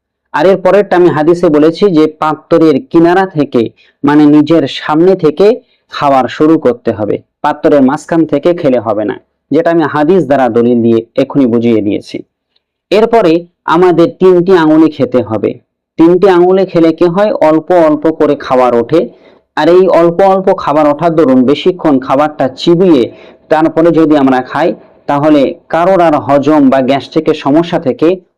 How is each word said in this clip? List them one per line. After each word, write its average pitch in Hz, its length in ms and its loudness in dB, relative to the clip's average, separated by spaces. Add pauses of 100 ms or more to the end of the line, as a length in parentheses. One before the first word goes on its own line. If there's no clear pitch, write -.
(320)
আর 151 140 -2
এর 190 120 2
পরেরটা 190 380 0
আমি 175 140 4
হাদিসে 165 400 0
বলেছি 156 400 2
যে 156 180 2
পাত্রের 156 680 0 (140)
কিনারা 175 360 0
থেকে, 135 440 -4 (340)
মানে 147 220 2
নিজের 147 420 2
সামনে 170 480 -2
থেকে 190 460 0 (280)
খাবার 139 380 -2
শুরু 156 320 0
করতে - 320 -4
হবে, 101 260 -6 (240)
পাত্রের 147 400 0
মাঝখান 151 440 -2
থেকে 151 280 -2
খেলে 143 260 -2
হবে 107 260 -4
না, - 140 -8 (320)
যেটা 165 200 0
আমি 170 120 0
হাদিস 151 420 0
দ্বারা 131 240 0
দলিল 120 320 0
দিয়ে 113 240 0 (100)
এখনই 135 300 -2
বুঝিয়ে 117 360 0
দিয়েছি। - 420 -8 (680)
এরপরে 196 560 0 (200)
আমাদের 170 420 2 (120)
তিনটি 180 380 2
আঙুলে 156 320 2
খেতে 123 340 -2
হবে। 110 360 -6 (380)
তিনটি 175 320 2
আঙুলে 180 360 2
খেলে 165 280 0
কি 170 120 0
হয়? 202 280 0
অল্প 156 380 0
অল্প 160 400 2
করে 147 240 -2
খাবার 127 400 0
ওঠে। 117 340 0 (460)
আর 156 140 0
এই 185 180 4
অল্প 170 340 2
অল্প 190 360 0
খাবার 151 300 -2
ওঠার 180 280 -2
দরুন 131 280 2
বেশিক্ষণ 151 560 -2
খাবারটা 139 480 -2
চিবিয়ে 165 640 0 (380)
তারপরে 160 420 0
যদি 151 260 2
আমরা 135 240 0
খাই, 160 320 -4 (340)
তাহলে 277 460 0 (160)
কারোর 175 320 0
আর 160 140 2
হজম 139 540 0
বা 135 120 2
গ্যাস্ট্রিকের 139 520 -4
সমস্যা 165 460 -2
থেকে 170 400 -2 (180)